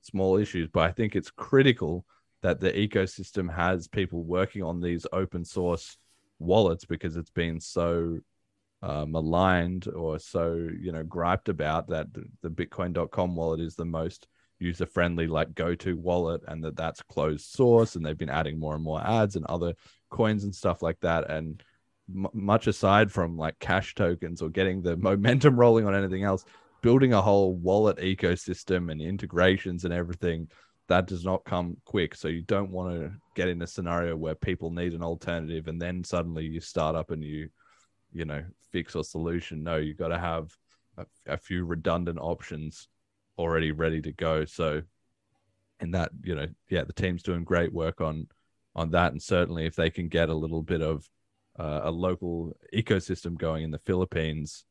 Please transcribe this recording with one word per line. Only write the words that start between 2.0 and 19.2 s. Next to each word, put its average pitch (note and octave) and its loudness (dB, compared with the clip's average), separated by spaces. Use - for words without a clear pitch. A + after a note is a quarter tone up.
that F2+ 2
the F#2 2
ecosystem F#2+ -2
has F2 0
people E2+ -4
working F2+ -2
on E2+ -4
these F2 -2
open F2+ -2
source F2 -4
wallets F2+ 4
because E2 -6
it's D#2+ -10
been E2 -2
so, E2+ -2
uh, D2+ -4
maligned E2+ 2
or E2 -4
so, E2+ -2
you F2 -6
know, D#2+ -6
griped F2 0
about D#2 -2
that D#2+ -4
the, G1+ -12
the E2+ -6
bitcoin F2 -4
dot E2+ -2
com F2+ 0
wallet D#2+ -2
is E2 -6
the E2+ -6
most E2 -6
user-friendly, F2 0
like, D#2+ -2
go-to F2 -2
wallet, E2+ 0
and D#2+ -10
that D2+ -6
that's D#2+ -6
closed D2+ -2
source, A#2 6
and E2 -6
they've D2+ -4
been D2+ -6
adding D2+ -2
more D2+ -4
and D#2 -6
more D#2 -4
ads G#2+ 2